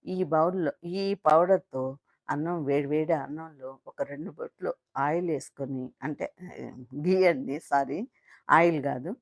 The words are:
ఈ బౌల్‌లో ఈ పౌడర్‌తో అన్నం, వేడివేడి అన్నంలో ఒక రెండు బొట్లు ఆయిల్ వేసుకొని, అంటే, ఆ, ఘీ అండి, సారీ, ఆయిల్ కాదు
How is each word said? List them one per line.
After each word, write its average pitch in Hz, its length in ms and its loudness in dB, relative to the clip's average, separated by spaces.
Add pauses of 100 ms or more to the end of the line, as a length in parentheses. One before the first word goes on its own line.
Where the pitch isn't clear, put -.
ఈ 185 180 -2
బౌల్‌లో 160 480 2 (200)
ఈ 196 240 -2
పౌడర్‌తో 165 680 4 (440)
అన్నం, 156 360 -2
వేడివేడి 147 500 0
అన్నంలో 143 720 -8
ఒక 139 140 -8
రెండు 143 300 -6
బొట్లు 160 400 -8 (260)
ఆయిల్ 160 320 0
వేసుకొని, 131 640 -6 (120)
అంటే, 147 220 -6 (140)
ఆ, 165 280 -14 (340)
ఘీ 180 240 2
అండి, 143 340 0
సారీ, 139 400 -2 (500)
ఆయిల్ 160 340 6
కాదు 135 280 -4 (100)